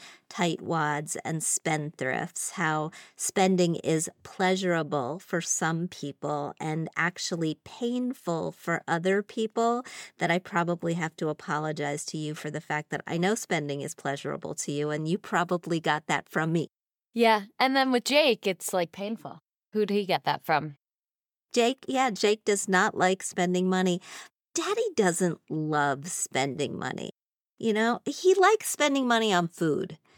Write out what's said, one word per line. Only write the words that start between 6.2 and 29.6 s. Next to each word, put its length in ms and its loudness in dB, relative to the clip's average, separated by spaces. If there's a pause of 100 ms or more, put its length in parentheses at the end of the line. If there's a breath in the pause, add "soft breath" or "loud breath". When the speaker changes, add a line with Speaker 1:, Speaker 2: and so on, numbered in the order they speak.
Speaker 1:
and 360 -4
actually 680 -2
painful 880 -4
for 360 -4
other 360 0
people, 600 -2 (360 loud breath)
that 100 0
I 80 2
probably 560 -2
have 240 -4
to 120 -2
apologize 760 -4
to 120 -8
you 180 -6
for 160 -8
the 100 -6
fact 300 -6
that 160 -4
I 100 -2
know 160 2
spending 480 -4
is 140 -8
pleasurable 580 -6
to 180 -8
you, 200 -2
and 160 -2
you 100 0
probably 640 -2
got 260 0
that 240 -2
from 220 0
me. 160 0 (480)
Speaker 2:
Yeah. 280 4 (160)
And 160 4
then 160 4
with 140 4
Jake, 420 4
it's, 260 -2
like, 180 0
painful. 460 -8 (360)
Who'd 180 2
he 120 2
get 200 2
that 200 0
from? 340 0 (760)
Speaker 1:
Jake, 340 2
yeah, 220 2
Jake 340 2
does 240 0
not 300 4
like 240 4
spending 480 0
money. 320 2 (540 loud breath)
Daddy 400 0
doesn't 520 2
love 600 0
spending 680 -2
money. 360 -8 (480)
You 120 0
know, 340 2
he 280 4
likes 340 4
spending 400 2
money 240 4
on 160 4
food. 520 -2 (180 soft breath)